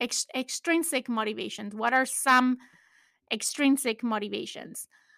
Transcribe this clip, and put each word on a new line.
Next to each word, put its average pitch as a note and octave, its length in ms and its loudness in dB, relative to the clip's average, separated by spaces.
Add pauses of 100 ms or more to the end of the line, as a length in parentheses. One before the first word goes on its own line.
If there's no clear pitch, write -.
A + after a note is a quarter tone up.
ex-, - 340 -4
extrinsic C#4 720 0
motivations, G#3+ 680 -4
what A#3 200 2
are C4 100 4
some B3+ 540 4 (760)
extrinsic C4+ 680 2
motivations? G#3+ 840 -6 (320)